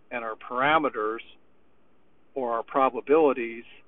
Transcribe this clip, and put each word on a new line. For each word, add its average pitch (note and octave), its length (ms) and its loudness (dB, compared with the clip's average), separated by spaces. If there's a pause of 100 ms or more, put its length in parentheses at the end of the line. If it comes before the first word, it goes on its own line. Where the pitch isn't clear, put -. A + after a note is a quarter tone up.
(100)
and A#2+ 140 -8
our A2 120 -8
parameters B2 840 0 (1120)
or B2 180 -4
our A2+ 100 -2
probabilities B2+ 1000 2 (240)